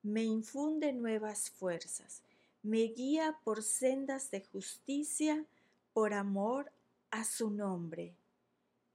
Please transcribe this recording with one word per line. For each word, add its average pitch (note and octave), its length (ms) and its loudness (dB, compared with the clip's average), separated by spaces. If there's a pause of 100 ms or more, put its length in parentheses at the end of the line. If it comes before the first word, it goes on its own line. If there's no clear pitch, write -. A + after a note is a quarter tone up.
"Me G#3+ 200 0
infunde C#4 680 0
nuevas A3 560 -2
fuerzas, - 720 -6 (400)
me A3 260 4
guía D4 560 2
por A3 200 0
sendas C4+ 680 0
de G3 100 -4
justicia, D4+ 1040 -2 (480)
por G#3+ 200 4
amor G3+ 580 0 (400)
a A3 120 -4
su A3 260 -2
nombre". F3 680 -4 (800)